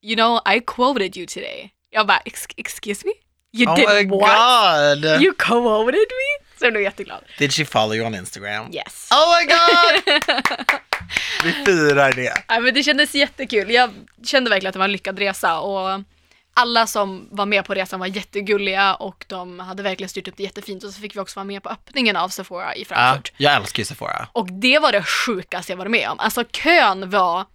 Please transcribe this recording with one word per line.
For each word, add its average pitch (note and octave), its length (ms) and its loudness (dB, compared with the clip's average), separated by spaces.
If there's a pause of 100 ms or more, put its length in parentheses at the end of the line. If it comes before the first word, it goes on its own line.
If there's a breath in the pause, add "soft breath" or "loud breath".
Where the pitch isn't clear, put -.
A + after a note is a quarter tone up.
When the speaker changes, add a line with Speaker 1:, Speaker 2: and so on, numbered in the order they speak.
Speaker 1:
"You G#3+ 140 -2
know, A3+ 400 2
I A#3+ 100 2
quoted B3 500 0
you F3+ 100 -12
today." - 440 -12 (200)
Jag G#3+ 160 0
bara, G3 180 2
"Ex-, - 320 -14
excuse - 500 -10
me? G4+ 60 -4 (480)
You A#3+ 120 4
Speaker 2:
Oh E3 40 4
Speaker 1:
did G#3 120 6
Speaker 2:
my G3+ 300 4
Speaker 1:
what? G#3 100 4 (760)
Speaker 2:
God. D#3 200 4
Speaker 1:
You F#4 160 4
quoted A#3 560 2
me?" B4+ 520 0 (120)
Så - 80 -6
jag A#3 60 2
blev G#3 100 -2
jätteglad. - 420 -8 (140)
Speaker 2:
Did C#3 160 0
she D#3 100 0
follow A2 320 0
you A2+ 100 -2
on A2+ 80 -6
Instagram? G2+ 580 -10
Speaker 1:
Yes. - 400 -14
Speaker 2:
Oh E4 260 6
my E4+ 80 0
God! E4+ 800 4
Speaker 1:
<laughs> C#4 260 0 (920 loud breath)
Speaker 2:
Vi E3 80 0
firar D3+ 600 4
det. B2+ 360 -4
Speaker 1:
Ja, A#3 120 0
men A#3+ 140 0
det C#4 80 0
kändes D4 320 0
jättekul. C4+ 560 -2
Jag A#3+ 200 4 (340)
kände B3 260 0
verkligen F#3+ 180 0
att F#3 40 -6
det F#3+ 60 -10
var F#3+ 60 2
en G3+ 80 0
lyckad F#3+ 260 -8
resa. F#3+ 420 -2
Och F#3+ 400 -4 (540)
alla A#3 320 2
som G3 440 -4
var G3+ 160 -4
med G3+ 180 0
på G3+ 100 -6
resan F#3+ 260 -6
var F3+ 60 -6
jättegulliga G3 880 -2
och - 340 -12
de F3+ 320 -12
hade F#3 220 -12
verkligen F#3+ 260 -6
styrt F#3 200 -12
upp F#3 80 -18
det G3+ 60 -10
jättefint. G3 420 -12
Och G3+ 80 -14
så F#3+ 80 -20
fick G#3 160 -14
vi G3+ 40 -8
också - 180 -10
vara G3 60 -10
med G3 180 -12
på - 60 -12
öppningen A3+ 480 -2
av F3 120 -2
Sephora F#3 460 -10
i C3 100 -10
Frankfurt. B2+ 520 0
Speaker 2:
Ja, C#3+ 140 2
jag C3+ 100 4
älskar G2 200 -8
ju - 40 -2
Sephora. - 480 -8
Speaker 1:
Och F#3 200 -4
det B3+ 260 2
var D4+ 140 2
det G3+ 100 0
sjukaste F3+ 680 -6
jag F3+ 40 -8
varit F#3 140 -8
med E3+ 200 0
om. - 100 -8
Alltså A3+ 240 -2
kön G#3+ 680 2
var F#3 340 0 (100)